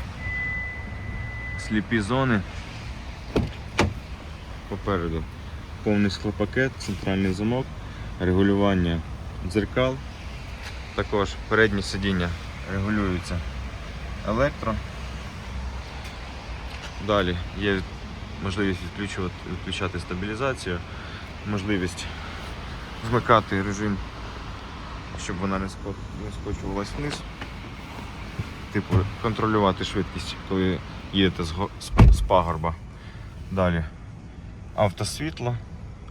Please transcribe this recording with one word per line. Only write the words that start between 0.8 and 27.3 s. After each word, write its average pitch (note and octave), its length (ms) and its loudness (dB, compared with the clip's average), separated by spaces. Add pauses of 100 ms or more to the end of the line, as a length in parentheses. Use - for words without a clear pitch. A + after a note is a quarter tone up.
сліпі A2 420 2
зони. A#2+ 400 4 (2250)
Попереду E2+ 540 0 (600)
повний G#2 280 4
склопакет, G#2+ 680 0
центральний F#2+ 560 0
замок, A#2 320 2 (540)
регулювання F#2 840 6 (460)
дзеркал. A#2 480 2 (1000)
Також G2+ 340 2 (200)
переднє G#2+ 320 6
сидіння F#2+ 480 2 (440)
регулюється G2 680 2 (880)
електро. A2+ 480 2 (2250)
Далі F#2 300 4 (200)
є G2 240 2 (600)
можливість F#2+ 400 0
відключувати, F#2+ 500 -4 (180)
відключати F#2 480 -4
стабілізацію, G2+ 800 -2 (680)
можливість G2 560 0 (1040)
вмикати A2 540 6
режим, G2+ 340 0 (1300)
щоб F#2+ 140 -4
вона F#2+ 220 0
не F#2+ 100 -2
ско-, G2+ 240 -6 (320)
не G#2 60 -6
скочувалась G2 680 -4
вниз. D3 220 -2 (1500)